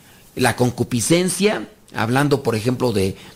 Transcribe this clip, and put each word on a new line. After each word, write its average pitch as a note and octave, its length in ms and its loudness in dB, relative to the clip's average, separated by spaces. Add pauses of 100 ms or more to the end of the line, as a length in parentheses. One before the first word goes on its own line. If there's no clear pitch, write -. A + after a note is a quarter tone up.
(340)
La B2 220 0
concupiscencia, D#3 1120 0 (260)
hablando, C3 480 2
por A#2 140 0
ejemplo, B2 360 0
de F#2+ 220 0 (220)